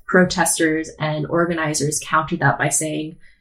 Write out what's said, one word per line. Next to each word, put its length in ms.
protesters 920
and 280
organizers 760
countered 380
that 160
by 100
saying, 480